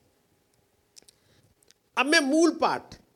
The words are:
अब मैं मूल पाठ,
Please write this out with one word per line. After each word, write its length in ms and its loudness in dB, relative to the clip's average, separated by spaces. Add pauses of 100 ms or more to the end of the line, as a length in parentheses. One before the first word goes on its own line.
(2000)
अब 80 -2
मैं 140 2
मूल 300 2
पाठ, 440 -4 (220)